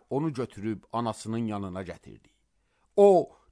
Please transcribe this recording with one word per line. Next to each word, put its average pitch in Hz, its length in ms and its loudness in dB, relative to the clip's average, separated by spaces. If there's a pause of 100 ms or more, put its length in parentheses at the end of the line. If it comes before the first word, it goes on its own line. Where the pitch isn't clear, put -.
onu 147 240 -4
götürüb 110 500 -8 (100)
anasının 113 520 -6
yanına 98 380 -8
gətirdi. - 460 -18 (680)
O, 196 400 6 (160)